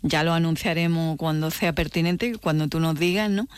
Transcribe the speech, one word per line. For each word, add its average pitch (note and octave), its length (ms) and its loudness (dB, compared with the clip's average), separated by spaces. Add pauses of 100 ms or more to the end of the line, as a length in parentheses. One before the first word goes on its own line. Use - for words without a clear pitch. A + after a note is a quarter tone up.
ya D#3 220 2
lo E3 100 2
anunciaremos E3 840 0
cuando D#3 360 0
sea E3+ 200 -2
pertinente, F3 680 0
cuando D#3 300 0
tú D#3+ 120 -2
nos D#3+ 180 0
digas, F#3 320 0
¿no? G3+ 280 0